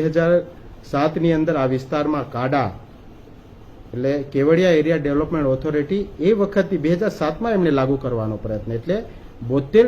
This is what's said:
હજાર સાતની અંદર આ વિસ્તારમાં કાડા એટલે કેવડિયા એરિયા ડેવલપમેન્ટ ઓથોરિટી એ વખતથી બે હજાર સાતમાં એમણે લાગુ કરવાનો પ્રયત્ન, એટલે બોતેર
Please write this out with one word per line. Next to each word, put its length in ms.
હજાર 280
સાતની 460
અંદર 180
આ 180
વિસ્તારમાં 600
કાડા 340
એટલે 200
કેવડિયા 480
એરિયા 240
ડેવલપમેન્ટ 500
ઓથોરિટી 480
એ 100
વખતથી 440
બે 80
હજાર 280
સાતમાં 360
એમણે 220
લાગુ 240
કરવાનો 420
પ્રયત્ન, 340
એટલે 180
બોતેર 380